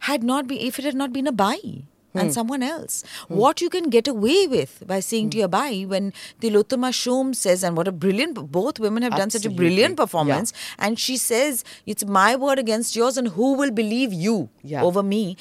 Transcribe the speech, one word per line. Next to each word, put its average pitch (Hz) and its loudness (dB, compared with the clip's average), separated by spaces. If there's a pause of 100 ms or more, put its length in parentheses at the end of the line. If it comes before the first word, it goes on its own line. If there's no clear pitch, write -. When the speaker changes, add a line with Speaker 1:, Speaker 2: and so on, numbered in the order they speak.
(120)
Speaker 1:
had 269 0
not 254 0
been, 269 -4
if 254 -6
it 262 -6
had 285 -2
not 269 -4
been 269 -2
a 302 0
Bai 202 -2 (300)
and 190 0
Speaker 2:
Hmm. - 0
Speaker 1:
someone 247 -2
else. 302 -6 (240)
Speaker 2:
Hmm. 170 -6
Speaker 1:
What 294 4
you 349 0
can 349 -2
get 233 4
away 277 4
with 135 -2
by 190 -2
saying 214 -2
to 208 -4
Speaker 2:
Hmm. - 2
Speaker 1:
your 196 2
Bai 202 -2
when 196 -2 (300)
Tilottama 226 2 (120)
Shom 262 0
says, 185 2
and 170 0
what 170 0
a 196 0
brilliant, 190 -2
both 208 0
women 220 0
have 240 0
done 196 0
such 214 -2
a 220 -2
Speaker 2:
Absolutely. 190 -4
Speaker 1:
brilliant 196 4
Speaker 2:
Yeah. 285 0
Speaker 1:
performance, 160 0 (240)
and 220 -2
she 262 -2
says, 247 0 (220)
"It's - -4
my 202 6
word 269 2
against 220 -2
yours, 240 2
and 247 0
who 233 2
will 277 2
believe 226 0
you 180 0 (140)
Speaker 2:
Yeah. 143 -2
Speaker 1:
over 180 2
me," 196 -2